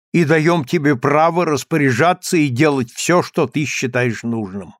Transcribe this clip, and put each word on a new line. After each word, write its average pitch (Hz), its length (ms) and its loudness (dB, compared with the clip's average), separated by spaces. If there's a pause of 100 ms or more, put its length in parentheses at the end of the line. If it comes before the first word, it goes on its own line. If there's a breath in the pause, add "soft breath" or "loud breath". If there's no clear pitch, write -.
(120)
и 170 120 2
даём 160 400 2
тебе 147 320 0
право 160 500 2
распоряжаться 151 880 0
и 147 120 2
делать 131 440 0
всё, 175 300 0
что 160 240 -2
ты 151 200 -4
считаешь 123 580 -4
нужным. 101 560 -6